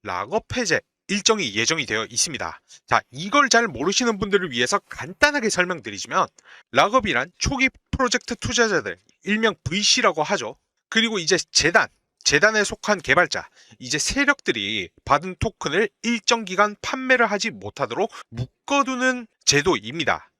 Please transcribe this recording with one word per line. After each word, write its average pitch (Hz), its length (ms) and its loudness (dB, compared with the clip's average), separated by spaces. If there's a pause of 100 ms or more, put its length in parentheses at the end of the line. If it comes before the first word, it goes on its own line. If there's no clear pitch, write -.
락업 101 540 -6
해제 170 240 0 (280)
일정이 190 480 0
예정이 123 300 0
되어 110 220 -2
있습니다. 110 520 -6 (260)
자, 117 140 2 (100)
이걸 208 380 0
잘 233 180 4
모르시는 208 520 -2
분들을 190 340 0
위해서 120 260 0
간단하게 226 720 -2
설명드리자면, 151 760 -4 (420)
락업이란 175 680 2
초기 262 320 -2 (220)
프로젝트 247 460 -2
투자자들, 208 600 0 (280)
일명 214 400 0
브이씨라고 196 580 0
하죠. 143 340 -4 (320)
그리고 220 300 0
이제 170 180 2 (140)
재단, 165 380 4 (340)
재단에 208 400 6
속한 202 380 -2
개발자, 143 480 2 (320)
이제 127 180 -4
세력들이 113 920 -2 (140)
받은 160 360 0
토큰을 202 480 -2 (160)
일정 233 400 0
기간 202 360 2
판매를 254 460 2
하지 202 240 -2
못하도록 190 580 -6 (200)
묶어두는 254 1000 -2 (180)
제도입니다. 135 960 0